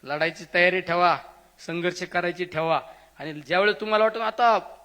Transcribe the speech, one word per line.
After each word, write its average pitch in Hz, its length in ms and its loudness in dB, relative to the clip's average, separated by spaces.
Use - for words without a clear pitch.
लढायची 160 500 -4
तयारी 180 280 4
ठेवा, 175 360 2
संघर्ष 175 440 -6
करायची 175 420 -4
ठेवा. 160 360 -2
आणि 151 140 -10
ज्यावेळेस 180 460 0
तुम्हाला 214 260 2
वाटतं 220 160 0
आता 220 380 2